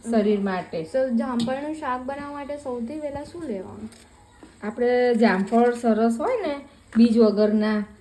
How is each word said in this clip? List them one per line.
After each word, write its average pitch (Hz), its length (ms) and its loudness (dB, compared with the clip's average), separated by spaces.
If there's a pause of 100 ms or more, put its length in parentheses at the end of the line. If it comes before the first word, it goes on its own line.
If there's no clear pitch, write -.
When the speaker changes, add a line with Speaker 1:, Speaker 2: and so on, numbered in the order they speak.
Speaker 1:
હમ. 233 60 -4
Speaker 2:
શરીર 208 280 2
માટે. 185 420 -4
Speaker 1:
So, 262 360 -2
જામફળનું 262 580 -4
શાક 262 260 -6
બનાવવા 277 300 -10
માટે 285 260 -10
સૌથી 254 420 -8
પહેલા 285 240 -8
શું 330 200 -14
લેવાનું? 208 460 -10 (720)
Speaker 2:
આપણે 240 520 2
જામફળ 226 600 4
સરસ 233 440 0
હોય 453 180 -2 (100)
ને, 285 80 -4 (420)
બીજ 226 200 6
વગરના 214 680 4 (180)